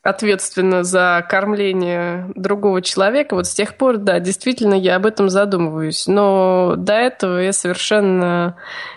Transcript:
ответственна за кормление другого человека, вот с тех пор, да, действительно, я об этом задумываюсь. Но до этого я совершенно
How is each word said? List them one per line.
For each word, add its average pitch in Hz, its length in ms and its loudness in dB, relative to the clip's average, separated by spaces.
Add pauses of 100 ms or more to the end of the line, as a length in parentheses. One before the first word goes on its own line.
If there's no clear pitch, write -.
ответственна 190 800 0
за 180 460 2
кормление 185 1040 -2
другого 202 460 0
человека, 214 540 0
вот 180 100 -2
с - 80 -6
тех 208 240 -4
пор, 254 200 2
да, 190 220 0
действительно, 202 540 0
я 185 220 2
об 190 100 0
этом 202 240 2
задумываюсь. 175 760 -2
Но 185 720 4
до 185 160 -2
этого 214 460 0
я 190 140 0
совершенно 180 1000 0 (420)